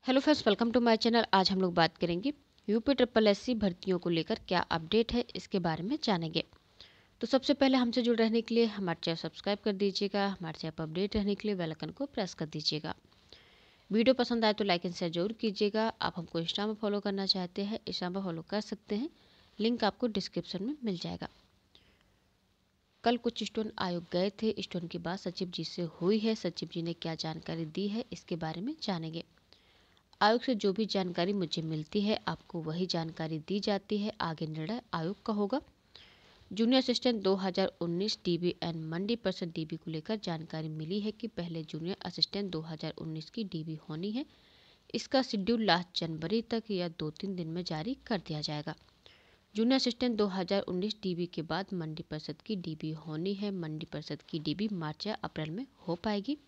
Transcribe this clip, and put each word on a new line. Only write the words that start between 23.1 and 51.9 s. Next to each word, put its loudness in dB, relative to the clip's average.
कुछ -2
स्टोन -4
आयोग -2
गए 2
थे, 2
स्टोन -6
की -8
बात -4
सचिव -6
जी -6
से -6
हुई 4
है, 2
सचिव -6
जी -4
ने -4
क्या -6
जानकारी -6
दी -4
है, -4
इसके -8
बारे -6
में -4
जानेंगे। -4
आयोग 6
से 2
जो 2
भी 2
जानकारी 0
मुझे -2
मिलती -2
है, 2
आपको -6
वही -2
जानकारी -4
दी 0
जाती 0
है। -2
आगे -2
निर्णय -4
आयोग -4
का 0
होगा। 0
जूनियर 4
असिस्टेंट 2
दो 6
हज़ार 0
उन्नीस 0
डीबी 2
and -4
मंडी 0
परिषद -4
डीबी -4
को -10
लेकर -4
जानकारी -6
मिली -4
है -2
कि -10
पहले -6
जूनियर -6
असिस्टेंट -4
दो -4
हज़ार -8
उन्नीस -8
की -4
डीबी -6
होनी -4
है। -4
इसका 2
शेड्यूल 0
लास्ट 2
जनवरी -2
तक -2
या 0
दो -6
तीन -6
दिन -4
में -4
जारी -4
कर -2
दिया -4
जाएगा। -6
जूनियर 4
असिस्टेंट 2
दो 4
हज़ार 2
उन्नीस -2
डीबी 0
के -6
बाद -2
मंडी -6